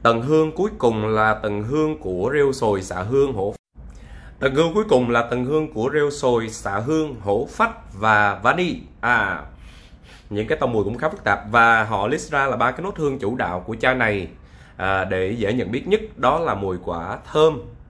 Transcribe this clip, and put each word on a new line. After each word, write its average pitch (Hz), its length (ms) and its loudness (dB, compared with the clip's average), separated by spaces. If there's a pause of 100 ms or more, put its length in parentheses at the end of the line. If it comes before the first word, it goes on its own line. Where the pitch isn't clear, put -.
Tầng 117 200 4
hương 156 300 2
cuối 196 260 -2
cùng 110 280 2
là 110 280 2
tầng 104 280 -4
hương 151 360 -2
của 92 360 -4
rêu 139 180 4
sồi 104 300 0
xạ 92 200 -8
hương 135 300 0
hổ. 104 220 -4 (840)
Tầng 135 160 0
hương 160 200 2
cuối 208 140 2
cùng 127 220 4
là 120 120 4
tầng 123 220 -2
hương 151 280 -2
của 117 200 -2
rêu 147 180 2
sồi 123 380 0
xạ 101 300 -6
hương 147 420 -2
hổ 101 300 0
phách - 440 -4
và 104 480 2
vani. 151 320 2 (260)
À, 101 440 0 (840)
những 107 160 -2
cái 156 120 0
tông 123 140 0
mùi 104 120 2
cũng 110 140 -4
khá - 100 -2
phức - 160 -8
tạp. 101 260 2
Và 113 340 6
họ 107 240 0
list 151 240 -4
ra 139 140 2
là 123 100 -2
ba 120 140 2
cái 170 120 -10
nốt 196 140 -6
hương 143 220 -2
chủ 110 180 -4
đạo 90 240 -4
của 110 160 -8
chai 131 180 2
này. 104 340 0 (480)
À, 95 280 0
để 92 280 -2
dễ 113 200 -2
nhận 117 180 -2
biết 143 180 -4
nhất 214 120 2 (160)
đó 127 220 2
là 151 160 0
mùi 95 300 -4
quả 87 340 -6 (140)
thơm 151 280 4 (300)